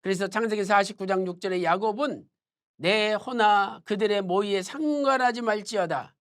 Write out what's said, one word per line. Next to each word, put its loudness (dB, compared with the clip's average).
그래서 -2
창세기 0
사십구 2
장 0
육 -8
절에 -2
"야곱은 -2
내 0
혼아 2
그들의 0
모의에 0
상관하지 0
말지어다. -2